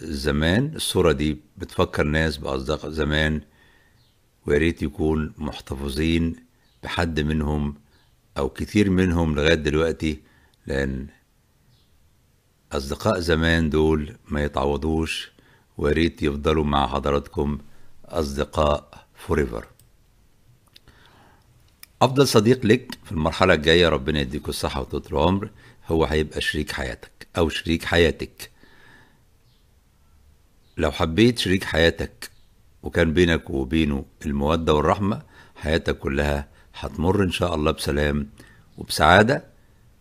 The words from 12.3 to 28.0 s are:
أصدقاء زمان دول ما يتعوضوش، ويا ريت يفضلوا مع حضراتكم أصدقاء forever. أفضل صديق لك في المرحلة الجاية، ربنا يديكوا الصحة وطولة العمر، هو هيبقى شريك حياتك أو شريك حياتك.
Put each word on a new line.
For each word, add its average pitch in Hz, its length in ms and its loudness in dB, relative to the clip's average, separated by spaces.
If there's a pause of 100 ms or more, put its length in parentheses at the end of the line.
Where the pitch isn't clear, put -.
أصدقاء 73 480 -2
زمان 82 500 2
دول 78 460 0 (120)
ما 73 160 -2
يتعوضوش، 73 880 -2 (460)
ويا 73 160 0
ريت 82 300 0
يفضلوا 76 400 0
مع 71 240 0
حضراتكم 71 720 -4 (460)
أصدقاء 73 1000 -2 (200)
forever. 65 360 -2 (2500)
أفضل 131 260 2
صديق 120 380 4
لك 117 380 0
في - 80 -20
المرحلة 82 420 2
الجاية، 80 360 4
ربنا 76 300 -2
يديكوا 69 300 -6
الصحة 73 320 -6
وطولة 67 300 -10
العمر، 92 380 0 (380)
هو 80 180 0
هيبقى 73 360 -2
شريك 76 300 -4
حياتك - 560 -10 (100)
أو 85 120 2
شريك 82 340 -4
حياتك. - 680 0 (2250)